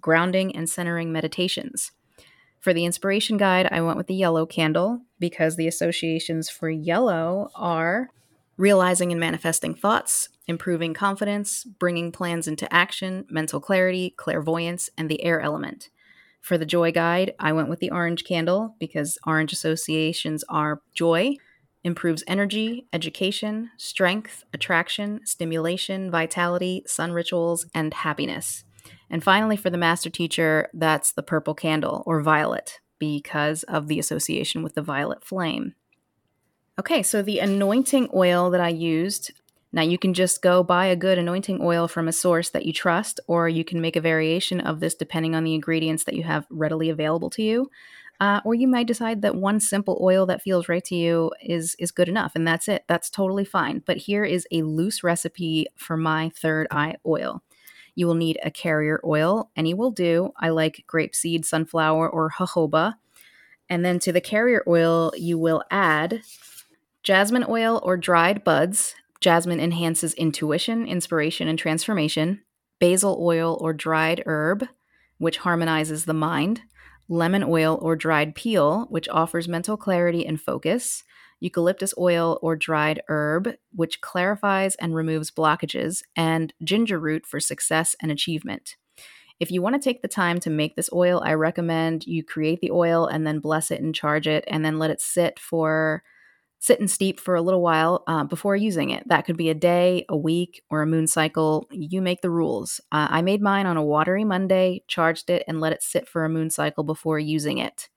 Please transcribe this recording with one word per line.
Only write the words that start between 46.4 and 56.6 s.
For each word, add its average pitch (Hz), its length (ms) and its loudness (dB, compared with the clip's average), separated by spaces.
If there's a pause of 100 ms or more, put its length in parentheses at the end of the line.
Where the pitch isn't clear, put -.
readily 160 400 -2
available 156 420 -2
to - 120 -4
you. 226 280 0 (500)
Uh, 202 240 2
or 220 100 2
you 247 140 4
might 240 180 4
decide 226 340 -2
that 202 140 2
one 196 240 2
simple 202 420 0
oil 185 260 6
that 185 160 0
feels 180 260 0
right 175 160 0
to - 100 -6
you 170 380 2 (100)
is, 170 360 -4
is 175 120 -4
good 180 180 2
enough, 190 260 -2
and 165 120 0
that's 165 220 0
it. 208 180 0
That's - 240 0
totally 196 340 0
fine. 196 400 -2
But 180 140 -2
here 202 260 -2
is 175 260 0
a 165 120 0
loose 160 400 -2
recipe 165 640 -2 (100)
for - 200 -6
my 160 340 0
third 156 400 -2